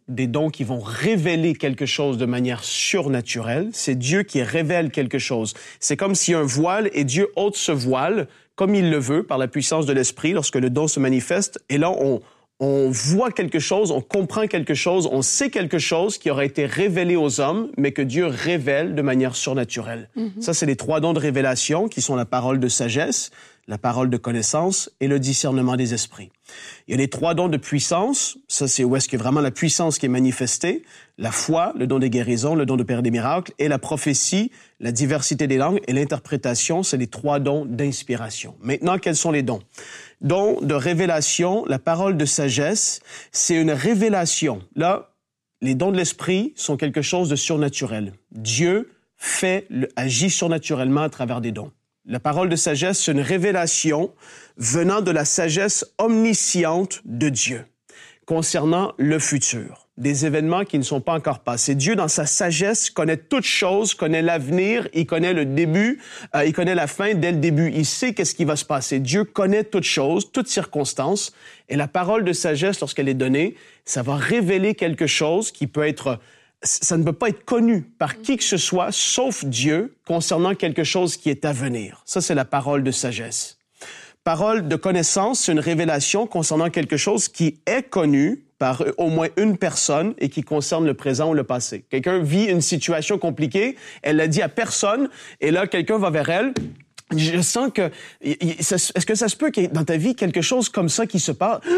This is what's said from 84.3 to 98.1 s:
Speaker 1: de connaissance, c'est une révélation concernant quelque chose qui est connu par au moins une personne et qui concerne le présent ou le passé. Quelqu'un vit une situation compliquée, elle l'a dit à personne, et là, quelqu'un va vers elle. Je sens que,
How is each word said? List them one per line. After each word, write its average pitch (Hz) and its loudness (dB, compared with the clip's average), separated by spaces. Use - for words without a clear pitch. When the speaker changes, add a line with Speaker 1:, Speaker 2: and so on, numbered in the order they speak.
Speaker 1:
de 156 0
connaissance, 190 0
c'est 180 2
une 151 4
révélation 165 0
concernant 160 0
quelque 156 0
chose - 0
qui 160 0
est 254 0
connu 156 2
par 127 0
au 170 2
moins 160 0
une 208 4
personne 160 0
et 143 -2
qui 143 -4
concerne 151 0
le 147 2
présent 143 0
ou 160 2
le 147 2
passé. 120 -6
Quelqu'un 180 0
vit 170 2
une 180 2
situation 165 0
compliquée, 170 -2
elle 147 2
l'a 160 4
dit 160 2
à - 0
personne, 233 0
et 147 2
là, 185 2
quelqu'un 190 0
va 196 2
vers 151 0
elle. 220 0
Je 165 2
sens 240 0
que, 180 0